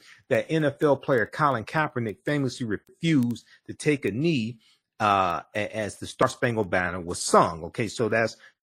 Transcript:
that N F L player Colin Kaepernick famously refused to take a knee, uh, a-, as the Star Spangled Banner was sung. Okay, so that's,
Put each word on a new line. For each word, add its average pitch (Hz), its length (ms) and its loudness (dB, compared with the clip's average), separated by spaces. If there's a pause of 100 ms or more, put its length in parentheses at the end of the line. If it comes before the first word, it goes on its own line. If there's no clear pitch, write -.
(300)
that 113 200 0
N 156 140 0
F 139 180 0
L 147 140 4
player 131 300 0
Colin 131 400 0
Kaepernick 127 600 -4
famously 135 400 -2
refused 120 800 0 (220)
to - 60 -14
take 151 320 -2
a 101 60 0
knee, 123 480 -2 (420)
uh, 95 400 2 (120)
a-, 104 220 -4
as 104 220 -6
the - 100 -10
Star - 220 2
Spangled 110 400 -2
Banner 90 320 -2
was 82 200 -6
sung. 85 440 4
Okay, 104 240 -6
so 113 180 -2
that's, 110 300 0 (260)